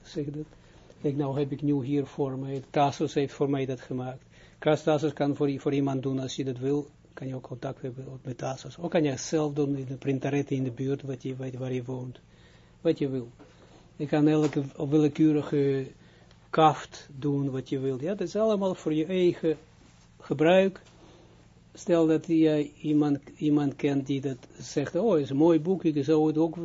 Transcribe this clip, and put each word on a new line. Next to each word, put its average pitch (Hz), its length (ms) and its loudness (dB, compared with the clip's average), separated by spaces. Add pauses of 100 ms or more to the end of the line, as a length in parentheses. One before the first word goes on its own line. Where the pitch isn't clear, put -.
zeg 151 240 -8
je 147 60 -8
dat. 151 140 -10 (560)
Kijk, 143 140 -2
nou 139 240 -2
heb 139 120 -2
ik 139 100 -6
nu 143 220 0
hier 139 220 0
voor 135 340 -4
mij, 135 300 -6
Tassos 143 440 0
heeft 139 200 0
voor 143 160 0
mij 135 160 0
dat 127 160 -6
gemaakt. 127 420 -10 (360)
Kas-, 151 240 2
Tassos 151 300 2
kan 143 220 -2
voor 147 140 0
i-, 139 100 -4
voor 143 140 -2
iemand 135 300 0
doen 135 160 -2
als 127 160 -8
je 143 80 -4
dat 131 140 -6
wil. 143 300 -2 (260)
Kan 131 140 -12
je 131 80 -8
ook 127 120 -12
contact 131 340 -10
hebben 131 240 -10 (180)
met 127 140 -10
Tassos. 131 400 -10
Ook 170 140 -8
kan 165 120 2
je 139 140 0
zelf 151 360 -2
doen 143 240 0
in 135 80 -8
de 131 100 -8
printerette 139 600 -2
in 131 80 -2
de 127 80 -4
buurt, 135 300 -4
wat 135 220 -10
je, 131 120 -8
wat, 131 180 -10
waar 127 200 -6
je 127 100 -4
woont. 127 360 -10 (640)
Wat 165 160 2
je 143 120 -2
wil. 123 200 -6 (680)
Je 156 80 -6
kan 151 220 4
elke 151 360 4 (260)
willekeurige 147 960 4 (640)
kaft - 640 2
doen 139 360 -2
wat 131 180 -6
je 139 100 -2
wilt. 131 220 -2
Ja, 185 140 -4
dat 196 120 -4
is 160 80 -8
allemaal 202 400 0
voor 160 180 -4
je 156 120 0
eigen 175 520 2 (600)
gebruik. 180 640 4 (920)
Stel 165 340 2
dat 156 200 2
jij 156 440 4 (100)
iemand, 147 380 2 (180)
iemand 147 380 2
kent 139 320 0
die 139 140 -2
dat 131 160 -4 (220)
zegt, 143 360 -4
"Oh, 185 240 2
is 135 100 -2
een 139 80 -2
mooi 165 220 6
boek, 170 240 -2
ik 147 200 0
zou 156 240 4
het 151 100 0
ook 160 280 0